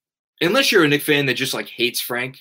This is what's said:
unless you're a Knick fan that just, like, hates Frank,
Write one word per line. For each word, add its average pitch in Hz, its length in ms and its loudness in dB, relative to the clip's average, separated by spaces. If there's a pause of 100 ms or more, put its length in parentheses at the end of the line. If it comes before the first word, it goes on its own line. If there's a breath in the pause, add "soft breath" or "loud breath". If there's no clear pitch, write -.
(400)
unless 247 320 2
you're 185 120 6
a 147 40 4
Knick 143 140 2
fan 143 240 2
that 127 80 0
just, 131 180 -4
like, 107 160 -6
hates 123 320 -4
Frank, 127 400 -8